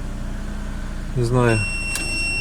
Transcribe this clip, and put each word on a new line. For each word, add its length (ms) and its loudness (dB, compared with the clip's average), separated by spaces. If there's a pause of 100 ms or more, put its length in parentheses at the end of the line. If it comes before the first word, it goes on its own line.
(1160)
Не 100 2
знаю. 340 6 (800)